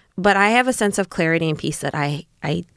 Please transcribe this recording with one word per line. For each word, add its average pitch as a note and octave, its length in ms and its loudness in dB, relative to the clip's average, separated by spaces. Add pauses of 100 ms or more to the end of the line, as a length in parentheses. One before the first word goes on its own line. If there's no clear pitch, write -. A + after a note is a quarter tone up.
(180)
but F#3+ 180 4
I G3+ 140 4
have B3 180 4
a C4 60 0
sense G#3 260 0
of F#3+ 100 -2
clarity E3 400 0
and D#3 80 -2
peace - 220 -4
that C#3+ 160 -6
I, D3 300 -4 (180)
I E3 220 -4 (120)